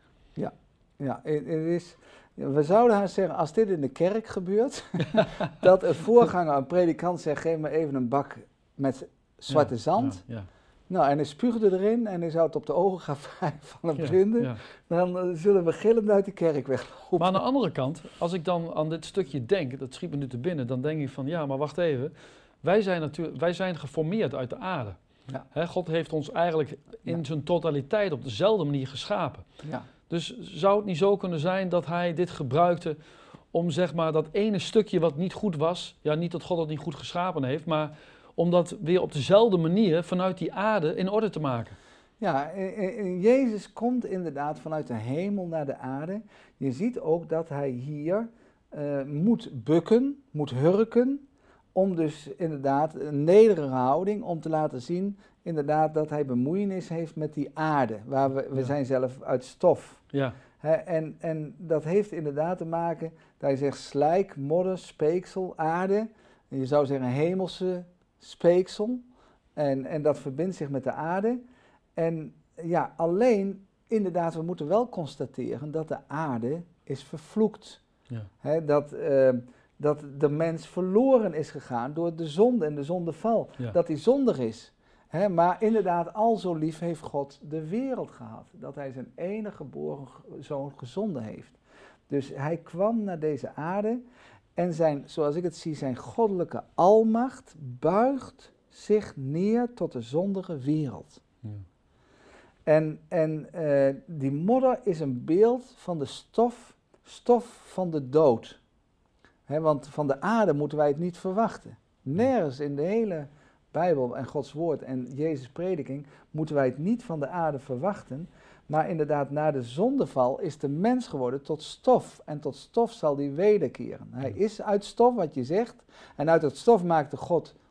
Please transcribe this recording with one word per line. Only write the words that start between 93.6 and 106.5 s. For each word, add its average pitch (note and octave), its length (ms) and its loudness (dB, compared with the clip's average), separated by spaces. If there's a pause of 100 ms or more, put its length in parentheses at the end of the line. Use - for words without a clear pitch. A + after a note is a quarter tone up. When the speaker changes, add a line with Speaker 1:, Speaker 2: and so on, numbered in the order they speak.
Speaker 1:
en F3 180 0
zijn, D3+ 340 2
zoals D3 300 0
ik F3+ 60 -4
het E3+ 140 -4
zie, D#3+ 180 -6
zijn C3 220 -4
goddelijke F#3+ 640 -2 (120)
almacht A3 840 4
buigt F3 920 -2 (160)
zich - 480 -2
neer G3+ 580 0
tot E3+ 180 -4
de B2 80 -6
zondige F3 580 -4
wereld. C#3 640 -4 (200)
Speaker 2:
Ja. A2+ 80 -12 (1120)
Speaker 1:
En, D#3 360 2 (100)
en, D#3 440 -2
eh, C#3 420 2 (120)
die C#3 260 -4
modder B3 500 2
is E3 180 -2
een B2+ 240 -4
beeld A3 520 4
van F3 220 -6
de C#3 60 -4
stof, - 720 -2 (260)